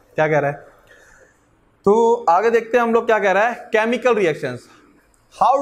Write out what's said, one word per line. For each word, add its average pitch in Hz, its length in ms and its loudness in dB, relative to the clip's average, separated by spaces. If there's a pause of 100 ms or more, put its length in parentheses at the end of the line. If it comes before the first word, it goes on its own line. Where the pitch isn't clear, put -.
(180)
क्या 156 100 0
कह 151 100 0
रहा 139 120 -2
है, 143 160 -12 (1200)
तो 233 420 2
आगे 196 220 2
देखते 226 260 0
हैं 240 80 0
हम 226 100 -2
लोग 226 120 0
क्या 220 120 2
कह 190 140 0
रहा 208 160 2
है। - 220 -10
Chemical 233 460 0
reactions, 147 480 -4 (720)
how 220 280 2